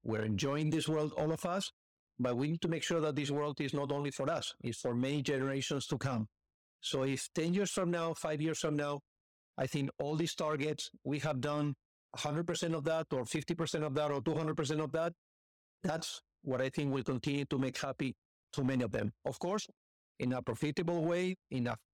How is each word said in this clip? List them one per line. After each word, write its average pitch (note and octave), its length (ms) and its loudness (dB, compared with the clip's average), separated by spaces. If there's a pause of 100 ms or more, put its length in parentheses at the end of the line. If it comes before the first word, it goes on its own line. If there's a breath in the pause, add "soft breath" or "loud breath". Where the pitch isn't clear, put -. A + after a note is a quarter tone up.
We're A2 180 0
enjoying C#3 480 2
this D#3+ 180 2
world, D#3 300 2
all D#3 140 2
of D#3+ 120 -4
us, F#3 280 -2 (480)
but B2 160 2
we D3 160 2
need E3 100 -2
to F3 60 0
make D#3+ 160 0
sure E3+ 160 2
that D3+ 160 2
this D3 140 0
world D3 300 0
is C#3 140 0
not C#3 160 0
only C#3+ 220 0
for C#3 180 0
us, - 320 -2
it's A#2+ 180 -4
for A#2+ 140 0
many C3+ 280 2
generations C3+ 680 0
to C#3 100 -2
come. A2+ 300 0 (520)
So C3+ 220 -2
if C3+ 320 0
ten E3 180 2
years F#3+ 200 2
from F3+ 180 2
now, E3 240 0
five D#3 260 -2
years D#3 200 0
from D3 160 0
now, D3 240 0 (580)
I C3 80 0
think C#3 320 0
all D3 160 0
these D#3 220 0
targets, D3+ 540 -2 (120)
we C#3 160 -2
have C#3+ 220 0
done D3 340 2 (400)
a - 40 -8
hundred D#3 280 0
percent E3 280 0
of D3 100 -2
that D#3+ 280 2
or B2+ 140 0
fifty D#3+ 280 -2
percent D#3+ 300 0
of C#3 100 0
that D3 180 2
or C3+ 100 0
two D#3 120 0
hundred D#3 220 0
percent D3+ 240 0
of D3+ 120 -2
that, E3 200 0 (680)
that's E3 400 -4 (200)
what B2+ 200 0
I C3 80 2
think C#3 240 0
will C3+ 80 0
continue C#3 440 0
to - 120 0
make F3+ 180 0
happy C3 380 -4 (380)
too C#3 120 0
many B2+ 200 4
of G#2 80 0
them. A2 200 0 (120)
Of C#3 160 -4
course, G3+ 260 0 (540)
in B2+ 120 2
a B2+ 80 0
profitable D#3+ 640 0
way, F3+ 320 2 (140)
in B2 160 0
a A#2+ 100 -2 (180)